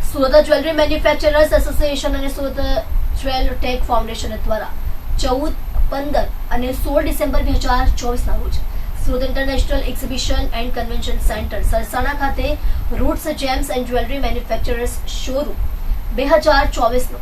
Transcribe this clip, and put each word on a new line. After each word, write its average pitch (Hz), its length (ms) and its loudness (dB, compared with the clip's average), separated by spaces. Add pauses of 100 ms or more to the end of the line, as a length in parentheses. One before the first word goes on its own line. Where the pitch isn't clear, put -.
(140)
સુરત 294 320 4
જ્વેલરી 294 260 0
મેન્યુફેક્ચરર્સ 302 800 2
એસોસિએશન 294 560 2
અને 269 200 -2
સુરત 269 280 -4 (640)
જ્વેલ 262 260 0 (140)
ટેક 247 200 0
ફાઉન્ડેશન 226 480 0
દ્વારા 214 380 -2 (520)
ચૌદ, 269 320 0 (380)
પંદર 277 380 0 (240)
અને 247 200 0
સોળ 277 320 0
ડિસેમ્બર 311 380 0
બે 269 100 2
હજાર 262 360 2 (100)
ચોવીસના 247 380 0
રોજ - 180 0 (520)
સુરત 254 180 2
ઇન્ટરનેશનલ 269 560 0
એક્ઝિબિશન 262 760 -2
એન્ડ 247 200 -2
કન્વેન્શન 233 420 -2
સેન્ટર 214 440 -2
સરસાણા 247 520 0
ખાતે 277 440 -2 (400)
રૂટ્સ 285 300 0
જેમ્સ 277 440 -2
એન્ડ 247 160 -4
જ્વેલરી 247 320 -2
મેન્યુફેક્ચરર્સ 233 880 -2
શોરૂમ - 480 -4 (600)
બે 262 100 -2
હજાર 294 480 2
ચોવીસનો 247 480 0